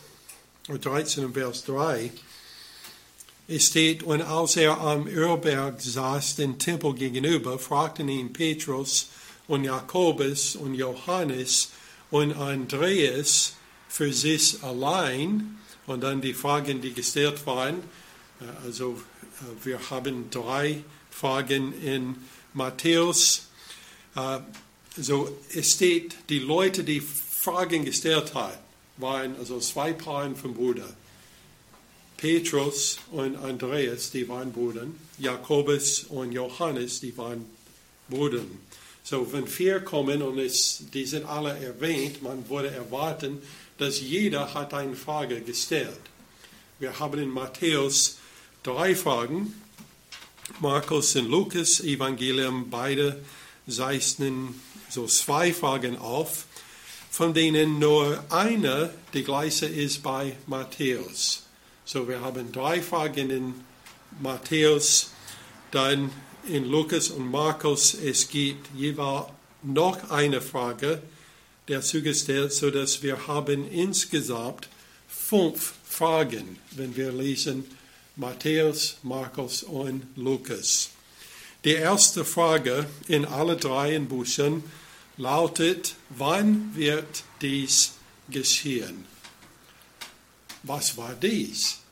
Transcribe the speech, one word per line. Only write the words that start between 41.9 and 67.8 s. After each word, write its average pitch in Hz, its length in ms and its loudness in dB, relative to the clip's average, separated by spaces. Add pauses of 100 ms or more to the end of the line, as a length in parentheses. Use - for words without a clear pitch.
man 127 260 -8
würde 139 220 -2
erwarten, 139 680 -6 (400)
dass 139 220 0
jeder 143 540 0
hat 143 180 -6
eine 139 240 -4
Frage 135 460 -4
gestellt. 120 580 -2 (800)
Wir 131 200 -6
haben 143 200 -4
in 143 100 -2
Matthäus 135 880 2 (460)
drei 160 320 2
Fragen, 156 680 -2 (960)
Markus 143 560 2
und 120 120 0
Lukas 170 520 2
Evangelium, 131 880 0
beide 139 520 0 (460)
zeichnen 131 920 -2 (280)
so 120 180 -6
zwei 156 460 4
Fragen 127 460 0
auf, 127 480 -4 (640)
von 165 240 2
denen 156 440 6
nur 147 520 6
eine 170 640 2 (180)
die 135 120 -2
gleiche 147 420 0
ist 147 360 -2
bei 135 340 -2 (100)
Matthäus. 131 960 -2 (420)
So, 127 240 -4
wir 123 120 -4
haben 123 320 -6
drei 151 280 0
Fragen 151 500 -2
in 127 240 -2 (640)
Matthäus, 147 920 4 (600)
dann 139 400 2 (380)
in 143 160 0
Lukas 156 460 2
und 127 200 -6
Markus, 151 640 4